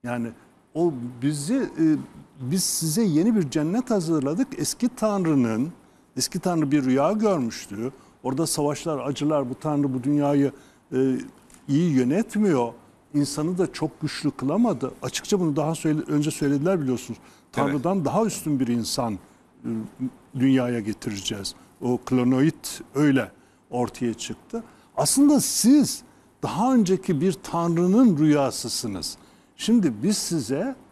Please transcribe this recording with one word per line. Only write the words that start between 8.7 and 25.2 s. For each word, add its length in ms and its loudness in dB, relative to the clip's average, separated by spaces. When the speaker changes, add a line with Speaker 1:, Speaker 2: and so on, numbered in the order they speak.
Speaker 1:
acılar, 440 -2
bu 100 -8
Tanrı 340 -2
bu 100 -6
dünyayı, 480 2
e, 240 2
iyi 240 2
yönetmiyor. 840 2
İnsanı 440 -2
da 160 0
çok 280 -6
güçlü 300 -4
kılamadı. 600 0
Açıkça 380 -2
bunu 160 0
daha 200 0
söyle-, 320 0
önce 240 0
söylediler 500 0
biliyorsunuz. 420 -4
Speaker 2:
Evet. 100 -20
Speaker 1:
Tanrı'dan 540 -2
daha 200 0
üstün 340 -2
bir 80 2
insan, 460 -2
e, 560 -14
dünyaya 400 2
getireceğiz. 760 -8
O 160 0
klonoid 680 2
öyle 360 2
ortaya 440 -4
çıktı. 500 -10
Aslında 440 4